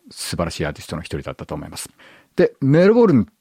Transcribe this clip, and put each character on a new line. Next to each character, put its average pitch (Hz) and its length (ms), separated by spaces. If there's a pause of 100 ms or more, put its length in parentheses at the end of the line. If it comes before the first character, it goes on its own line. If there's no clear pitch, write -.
素 - 280
晴 85 80
ら 82 60
し - 100
い 80 40
ア 73 40
ー 73 40
テ - 80
ィ - 40
ス - 20
ト 82 80
の 80 60
一 - 60 (100)
人 69 60
だ 69 100
っ - 20
た - 100
と - 80
思 76 120
い 82 40
ま 80 60
す。 - 140 (480)
で、 - 240
メ 156 260
ル 220 60
ボ 233 120
ル 180 80
ン、 110 140 (140)